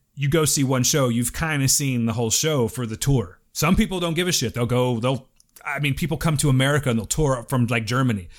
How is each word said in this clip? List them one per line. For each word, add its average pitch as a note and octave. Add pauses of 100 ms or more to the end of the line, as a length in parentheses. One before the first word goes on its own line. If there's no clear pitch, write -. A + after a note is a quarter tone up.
(160)
you C#3
go D#3
see D3
one B2+
show, C3+
you've A#2+
kinda D3
seen C3
the A2+
whole A2+
show C#3+
for B2
the A2
tour. B2+ (140)
Some E3+
people F#3+
don't E3+
give F3
a F3+
shit. A#2
They'll A#2+
go, B2
they'll, B2+ (380)
I C#3+
mean, C#3+
people D3
come D#3
to D3
America C3+
and A#2
they'll G2+
tour C3+
from, B2
like, A#2
Germany, A#2+